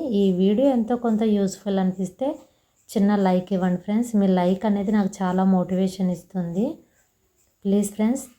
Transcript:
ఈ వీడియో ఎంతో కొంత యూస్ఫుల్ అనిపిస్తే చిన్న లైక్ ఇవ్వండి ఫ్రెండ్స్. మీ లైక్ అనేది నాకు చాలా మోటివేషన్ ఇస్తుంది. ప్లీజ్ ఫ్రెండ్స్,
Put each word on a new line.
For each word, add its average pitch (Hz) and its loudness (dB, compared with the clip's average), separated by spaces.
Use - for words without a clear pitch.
ఈ 202 2
వీడియో 202 2
ఎంతో 240 0
కొంత 226 0
యూస్ఫుల్ 196 -2
అనిపిస్తే 185 -2
చిన్న 208 2
లైక్ 185 0
ఇవ్వండి 180 0
ఫ్రెండ్స్. 233 -2
మీ 202 2
లైక్ 180 2
అనేది 202 0
నాకు 196 2
చాలా 185 0
మోటివేషన్ 185 0
ఇస్తుంది. 175 -4
ప్లీజ్ 202 0
ఫ్రెండ్స్, 233 -2